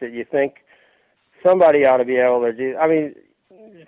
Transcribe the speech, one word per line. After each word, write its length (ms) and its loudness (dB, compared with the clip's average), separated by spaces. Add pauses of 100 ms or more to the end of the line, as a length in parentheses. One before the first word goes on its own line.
that 120 -12
you 160 -12
think 360 -6 (800)
somebody 420 4
ought 140 2
to 80 -2
be 100 -4
able 240 0
to 140 -4
do. 240 -8
I 100 0
mean, 260 -2 (720)